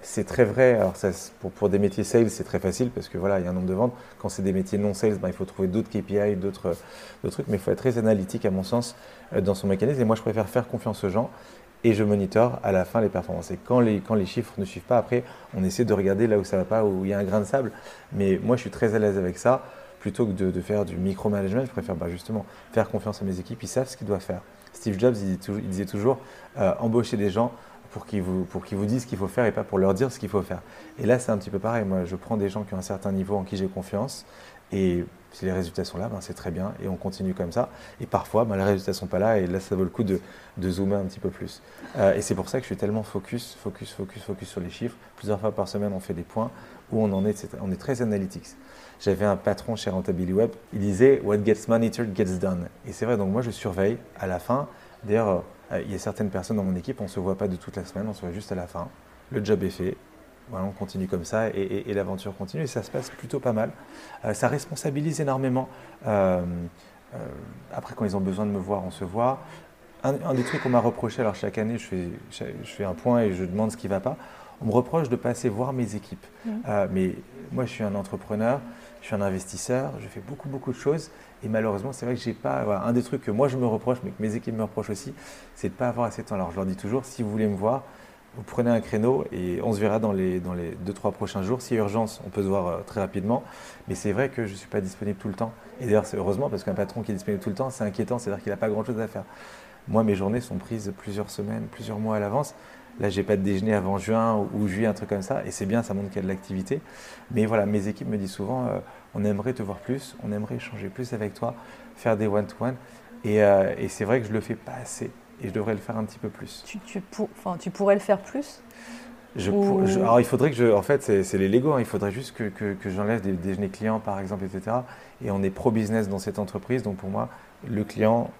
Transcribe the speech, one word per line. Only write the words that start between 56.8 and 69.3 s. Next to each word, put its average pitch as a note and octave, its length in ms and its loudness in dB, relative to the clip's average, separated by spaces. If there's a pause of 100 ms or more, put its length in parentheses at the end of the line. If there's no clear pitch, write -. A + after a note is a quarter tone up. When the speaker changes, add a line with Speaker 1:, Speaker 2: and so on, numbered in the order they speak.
Speaker 1:
on G2+ 60 -4
se G2+ 120 -6
voit F#2 160 0
pas G#2 120 -2
de F#2 80 0
toute F2+ 220 -10
la F2+ 80 -6
semaine, G2 220 -6
on G#2 60 -6
se - 80 -12
voit F2+ 100 -6
juste G#2 200 -8
à G2+ 40 -4
la F2 120 -6
fin. F2 220 -8 (420)
Le A#2 120 -2
job G2 200 2
est F#2 80 0
fait, F#2 260 -4 (540)
voilà, F#2+ 160 -4
on G2+ 40 -4
continue F#2+ 360 -6
comme F2+ 180 -2
ça A2 240 0
et, - 40 -6
et, G2 360 -2
et G#2 60 0
l'aventure F#2+ 420 -4
continue G#2 240 -6
et D3 60 -2
ça A2+ 160 -4
se - 80 -12
passe C3 180 -4
plutôt - 300 -6
pas B2 140 2
mal. A2 180 0 (520)
Euh, A2 120 0
ça C3 120 2
responsabilise D3 720 -2
énormément. C3 480 0 (380)
Euh, F#2+ 380 4 (720)
euh, - 20 -8 (560)
après, - 220 -8
quand A2 100 -2
ils G2 100 0
ont G2 60 2
besoin F#2+ 240 0
de G#2 60 0
me G2+ 80 -2
voir, F#2+ 260 -2
on F2+ 60 -6
se - 120 -8
voit. G#2+ 360 0 (640)